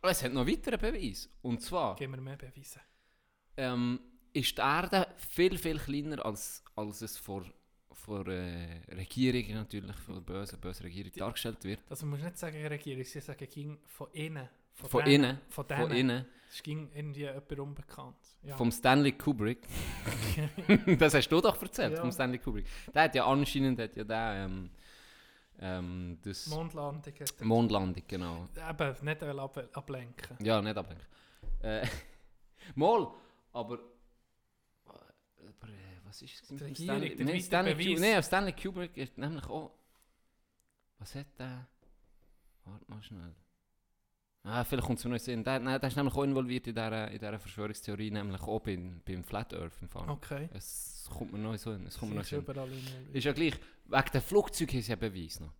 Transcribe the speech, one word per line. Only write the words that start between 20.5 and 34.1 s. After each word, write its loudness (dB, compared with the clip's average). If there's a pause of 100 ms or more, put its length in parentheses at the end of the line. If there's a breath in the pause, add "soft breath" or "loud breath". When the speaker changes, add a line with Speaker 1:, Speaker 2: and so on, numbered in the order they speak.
Speaker 1:
<laughs> 8
Das 10
hast 8
du 8
doch 6
erzählt, 0
Speaker 2:
Ja. -2
Speaker 1:
vom 2
Stanley 0
Kubrick. -4 (260 loud breath)
Der 8
hat 6
ja 6
anscheinend, 4
hat -4
ja -6
der, 0
ähm, -6 (960 loud breath)
Ähm, -4
das -8
Speaker 2:
Mondlandung -6
hat -6
er -4
Speaker 1:
Mondlandung, 4
genau. -6 (200)
Speaker 2:
Eben, -2
nicht -2
wollen -6
ab-, -8
ablenken. -10
Speaker 1:
Ja, 6
nicht 0
ablenken. -8 (540 loud breath)
Äh, 0 (440 loud breath)
<laughs> -20
mal, 4 (380 loud breath)
aber... -6 (1040)